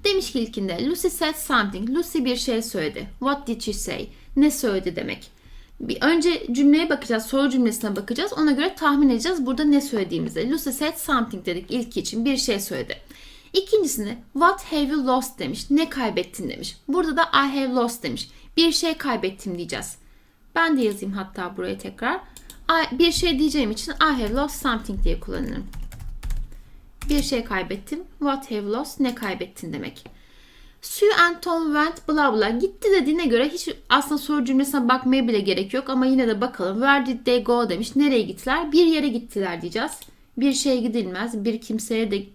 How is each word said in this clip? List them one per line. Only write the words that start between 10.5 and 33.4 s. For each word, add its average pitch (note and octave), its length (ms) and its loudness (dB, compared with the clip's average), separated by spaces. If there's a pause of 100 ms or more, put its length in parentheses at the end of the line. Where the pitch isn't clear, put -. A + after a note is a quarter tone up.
"Lucy D4+ 200 -2
said D4+ 240 -4
something." A#3 520 -2
dedik F3+ 240 -4
ilk A#3+ 260 -4
için. - 280 -4
Bir C4+ 120 2
şey G#3 240 0
söyledi. C#3+ 360 -6 (560)
İkincisinde, E4 680 0 (140)
"What F4+ 400 2
have D4 160 2
you C#4+ 180 0
lost?" B3+ 320 0
demiş. - 320 -6
"Ne D#4+ 200 4
kaybettin?" G3+ 580 -2
demiş. - 280 -10 (120)
Burada D#4+ 280 0
da E4 60 4
"I C#4 380 2
have C4 140 -2
lost." A#3+ 280 0
demiş. - 280 -6 (260)
"Bir E4 160 4
şey E4 220 0
kaybettim." G3 640 -4
diyeceğiz. - 380 -8 (580)
Ben E4 240 2
de B3+ 40 2
yazayım G3 320 -2
hatta G3 420 -8
buraya G3 220 -6
tekrar. A3+ 420 -4 (500)
I, D#4+ 280 0
bir E4+ 140 6
şey E4 260 2
diyeceğim C#4+ 320 2
için A3 220 -6
"I C#4+ 300 2
have G#3+ 120 -2
lost C#4+ 280 -2
something." A3 420 -2
diye - 160 2
kullanırım. - 460 -6 (1400)
Bir C#3+ 140 4
şey A#3 220 -2
kaybettim. G3 540 -4 (200)
What C#4 320 -2
have G#3 120 -2
lost? A3 380 -4
Ne B3 140 2
kaybettin F#3 580 -8
demek. - 320 -10 (800)
Sue - 320 4
and E4+ 280 4
Tom E4 220 0
went D4+ 440 0
blah D4 260 4
blah. A3 260 2
Gitti G4 320 0
dediğine E4 340 4
göre A#3+ 220 4